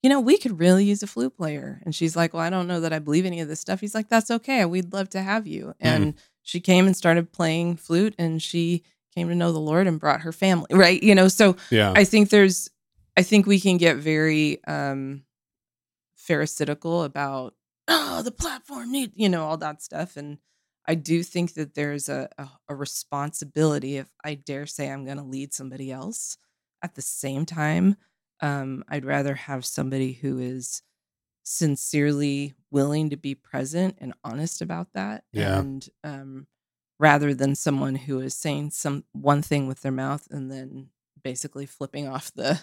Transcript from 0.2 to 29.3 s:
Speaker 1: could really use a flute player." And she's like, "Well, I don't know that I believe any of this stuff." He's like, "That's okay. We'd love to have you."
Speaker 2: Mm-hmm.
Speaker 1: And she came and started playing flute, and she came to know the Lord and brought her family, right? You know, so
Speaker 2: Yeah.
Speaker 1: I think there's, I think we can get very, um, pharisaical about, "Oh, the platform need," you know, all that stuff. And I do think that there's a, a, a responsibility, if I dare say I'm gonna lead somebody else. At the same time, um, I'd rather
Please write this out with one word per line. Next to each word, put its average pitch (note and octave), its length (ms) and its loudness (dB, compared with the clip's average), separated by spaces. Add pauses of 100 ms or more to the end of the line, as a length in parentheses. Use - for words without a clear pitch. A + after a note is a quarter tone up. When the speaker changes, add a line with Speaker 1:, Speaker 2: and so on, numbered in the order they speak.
Speaker 1:
could G#3 200 -4
really F#3 260 6
use G3+ 180 0
a G3 40 -10
flute B3 300 -6
player." C#3+ 480 -8
And D#3 80 -4
she's D#3+ 220 -2
like, E3 180 0
"Well, E3 80 -4
I E3 80 -2
don't F#3 180 -2
know F3 120 -2
that E3 120 -2
I D#3+ 60 -2
believe D#3 300 2
any F3 120 -4
of D#3 80 -6
this D#3 120 -8
stuff." F#3+ 220 -4
He's G#3 120 -8
like, A3 160 -6
"That's A3+ 220 2
okay. A#3 340 0
We'd F3 280 -2
love G3 180 -4
to F#3+ 100 -6
have G#3 240 -2
you." D#3 220 -8
Speaker 2:
Mm-hmm. - 80 -14 (120)
Speaker 1:
And D3+ 260 2 (280)
she - 180 -8
came F#3 280 6
and F#3 100 4
started E3+ 340 2
playing E3+ 460 0
flute, G3 400 0
and D#3+ 240 -2
she E3+ 420 -2 (300)
came E3+ 160 -4
to F3 60 0
know E3+ 160 2
the D#3+ 80 -2
Lord D#3 280 2
and D#3+ 120 0
brought D3+ 220 0
her D#3+ 100 -8
family, F3+ 400 2
right? F#3 300 8
You G#3 140 10
know, F#3+ 120 10
so F#3+ 280 6 (140)
Speaker 2:
Yeah. G#2 260 6
Speaker 1:
I G#3 80 10
think G#3 260 6
there's, G3 400 6 (460)
I F#3 80 6
think G3+ 220 6
we G3 140 6
can F#3 180 4
get E3 200 4
very, D#3 680 0
um, C#3 580 -6 (920)
pharisaical D3+ 880 -2
about, C#3 500 -8 (340)
"Oh, D4 360 -2
the A#3 80 -6
platform C4 600 -10
need," C4+ 240 -4
you G3+ 140 2
know, E3 160 -2
all D#3 120 -4
that D3+ 260 -10
stuff. - 340 -10
And D3 220 -14 (480)
I E3 80 2
do E3 280 0
think F3 300 -4
that D3+ 220 -10
there's D3 340 -4
a, C3+ 280 -6
a, C#3 120 -16 (200)
a C#3+ 60 -10
responsibility, C#3+ 1200 -4
if C3+ 100 -12 (160)
I D3+ 120 -8
dare C#3+ 300 -10
say C#3+ 240 -10
I'm C3+ 160 -12
gonna C#3 200 -12
lead C3+ 280 -10
somebody C3+ 380 -12
else. D3 460 -12 (440)
At F3 140 -12
the C3+ 60 -14
same C3+ 440 -6
time, E3+ 500 2 (460)
um, C#3 460 -6
I'd C#3+ 180 -8
rather C#3 300 -2